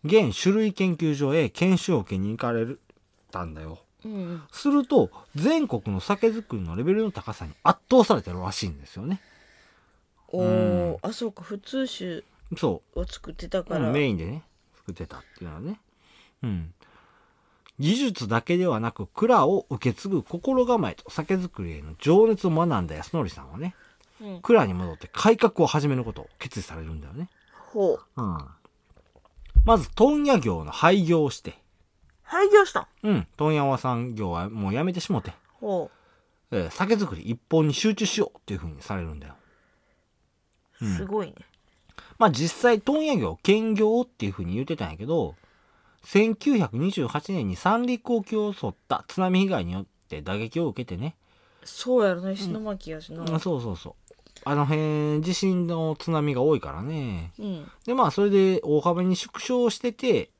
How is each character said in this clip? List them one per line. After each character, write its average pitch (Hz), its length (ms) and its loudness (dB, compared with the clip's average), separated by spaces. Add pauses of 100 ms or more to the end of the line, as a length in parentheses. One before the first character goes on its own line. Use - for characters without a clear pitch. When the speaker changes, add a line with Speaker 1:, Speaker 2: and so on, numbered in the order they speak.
Speaker 1:
現 160 320 4
酒 - 160 2
類 214 200 2
研 185 240 0
究 156 180 0
所 139 200 0
へ 151 160 2
研 185 280 2
修 - 140 -2
を 143 60 4
受 98 120 -4
け 98 80 -2
に 98 120 -2
行 113 60 -6
か 120 160 -4
れ 113 120 0
る、 127 160 -10 (500)
た 90 140 -8
ん 78 100 -10
だ 78 80 -14
よ。 80 160 -12 (260)
Speaker 2:
う 214 40 -10
ん。 175 420 -10
Speaker 1:
す - 180 -2
る 277 180 2
と、 120 240 2 (260)
全 277 320 0
国 110 180 -4
の 98 140 -2
酒 208 320 0
造 220 240 -8
り 98 60 -6
の 82 120 -6
レ 104 80 -4
ベ 175 120 2
ル 220 80 0
の 208 100 -2
高 107 220 -10
さ - 120 -12
に 73 60 -14 (100)
圧 - 180 4 (100)
倒 254 120 8
さ 208 140 4
れ 104 60 -4
て - 100 -10
る 90 80 -6
ら 90 100 -6
し - 140 -6
い 95 40 -4
ん 73 100 -10
で 69 80 -20
す - 100 -18
よ 95 80 -10
ね。 185 160 -6 (1080)
Speaker 2:
お 180 120 -4
ー、 180 40 2
Speaker 1:
う 180 500 2
ん。 - 80 -10
Speaker 2:
あ、 214 100 -6
そ 233 140 -6
う 202 60 -6
か、 - 100 -20
普 202 160 -10
通 262 280 -4
酒 180 380 -10 (320)
Speaker 1:
そ 113 260 -2 (140)
う。 - 40 -6
Speaker 2:
を 180 40 -4
作 - 260 -14
っ - 40 -14
て 175 140 -14
た 185 140 -4
か 165 160 -6
ら。 139 100 0
Speaker 1:
う - 20 0
ん、 - 20 -2
メ 143 140 2
イ 120 60 0
ン 95 40 -2
で 82 100 -6
ね、 139 160 -10 (360)
作 - 140 -14
っ - 20 -10
て 90 120 -10
た - 120 -18
っ - 20 -18 (180)
て 90 60 -14
い - 20 -12
う 82 40 -12
の 76 60 -14
は 82 40 -14
ね。 180 200 -10 (600)
う 131 60 -6
ん。 85 260 -6 (1040)
技 151 180 2
術 226 300 -2
だ 113 160 0
け 175 140 0
で 185 100 2
は 120 140 0
な 117 100 -2
く、 104 160 -10
蔵 220 400 4
を 190 240 2
受 127 220 0
け - 40 -4
継 - 120 -10
ぐ 180 160 0
心 254 420 0
構 214 240 2
え - 40 -10
と - 160 -20
酒 175 260 -2
造 180 260 -6
り 82 160 -8
へ 71 40 -12
の 78 160 -12
情 190 280 6
熱 208 220 2
を - 20 2
学 160 160 2
ん 107 200 0
だ 76 100 -8
安 - 140 -10
則 143 180 -2
さ - 140 -12
ん - 100 -18
は 90 60 -12
ね、 175 180 -8 (440)
Speaker 2:
う 208 100 -14
ん。 175 120 -14
Speaker 1:
蔵 208 240 6
に 95 80 -2
戻 90 200 -6
っ - 40 -18
て - 140 -18
改 226 240 4
革 220 240 2
を 156 60 6
始 147 200 0
め 143 80 0
る 127 100 -4
こ 110 80 -10
と - 100 -12
を - 60 -18 (120)
決 - 180 -10
意 98 40 -6
さ - 120 -12
れ 80 80 -10
る 80 120 -10
ん 76 60 -10
だ 67 60 -16
よ 73 60 -16
ね。 156 180 -10 (420)
Speaker 2:
ほ 196 220 2
う。 - 60 -6 (160)
Speaker 1:
う 127 60 -6
ん。 90 160 -4 (1300)
ま 226 140 8
ず、 143 160 -2
問 294 320 6
屋 247 140 6
業 90 240 -2
の 73 80 -10
廃 180 320 4
業 160 200 4
を 131 60 0
し - 100 -12
て。 - 220 -16 (640)
Speaker 2:
廃 381 240 2
業 415 160 8
し - 80 -6
た - 80 -2
ん？ - 60 -12 (160)
Speaker 1:
う 208 100 2
ん。 - 140 0 (100)
問 156 180 2
屋 139 220 2
さ 123 180 -2
ん 120 200 -4
業 104 160 -4
は 87 180 -4
も 104 220 -4
う 101 40 -2
や 143 100 -2
め 180 100 -2
て 180 60 -4
し - 120 -4
も 92 80 0
て。 - 140 -12 (260)
Speaker 2:
ほ 190 300 -4 (600)
う。 117 60 -4
Speaker 1:
え 87 120 -2
ー、 - 20 -8
酒 208 260 0
造 202 180 -4
り 80 80 -12
一 117 140 -4
本 156 320 2
に 139 60 0
集 214 200 0
中 208 120 -2
し 214 140 -2
よ - 140 0
う - 40 -20
っ - 80 -20
て 104 80 -8
い - 20 -6
う 78 40 -8
風 80 100 -10
に 71 100 -16
さ 104 160 -8
れ 90 60 -6
る 80 120 -8
ん 73 60 -14
だ 69 80 -16
よ。 73 60 -20 (1500)
う 113 60 -6
ん。 95 100 -2
Speaker 2:
す 196 80 -4
ご 208 200 -4
い - 20 -10
ね。 - 80 -18 (840)
Speaker 1:
ま 220 100 6
あ、 - 20 6
実 147 320 -2
際、 233 180 6
問 311 260 0
屋 285 100 2
業、 92 260 -2
兼 220 320 4
業 214 280 2
っ 247 40 -2
て - 180 -10
い 98 60 -2
う - 20 -10
風 95 120 -8
に 87 100 -4
言 117 80 -2
っ 139 40 -6
て 160 100 -4
た 95 120 -6
ん 76 40 -10
や 80 40 -12
け 98 80 -10
ど、 131 300 -2 (720)
千 214 300 2
九 277 220 0
百 120 220 0
二 170 120 0
十 151 160 -2
八 147 260 -6
年 139 140 -2
に 92 80 -2
三 220 280 0
陸 247 280 -4
沖 220 260 -2
を 208 160 -2
襲 - 160 -6
っ - 20 -4 (180)
た - 200 -4
津 - 120 -6
波 185 200 2
被 196 80 2
害 135 160 -2
に 87 80 -6
よ 95 80 -6
っ 98 60 -12 (220)
て 76 140 -10
打 92 160 -4
撃 113 200 -6
を 165 100 0
受 117 160 -8
け - 40 -16
て 90 120 -8
ね。 151 160 -8 (480)
Speaker 2:
そ 247 340 -2
う 220 60 4
や 190 100 2
ろ 175 80 -8
ね、 190 100 -4
石 196 160 -6
巻 208 420 -8
や 156 100 -12
し 156 120 -18
な。 165 80 -12
Speaker 1:
う 165 40 -10
ん。 160 160 -2
そ 165 180 -2
う 117 40 -6
そ 113 100 -6
う 85 40 -8
そ - 140 -16
う。 - 240 -20 (300)
あ 139 100 -2
の 147 100 2
辺、 151 560 0
地 175 140 -2
震 180 320 0
の 165 320 -2
津 - 120 -6
波 147 240 0
が 123 80 0
多 151 140 4
い 98 40 -2
か 69 120 -10
ら 82 100 -8
ね。 113 560 -6
Speaker 2:
う 208 40 -12
ん。 185 280 -8 (140)
Speaker 1:
で、 240 100 -2
ま 254 120 4
あ、 190 40 2
そ 202 140 2
れ 208 60 4
で 190 340 4
大 147 160 4
幅 175 220 0
に 180 140 2
縮 - 220 -10
小 247 320 2
し - 80 -8
て 240 140 -2
て 208 480 0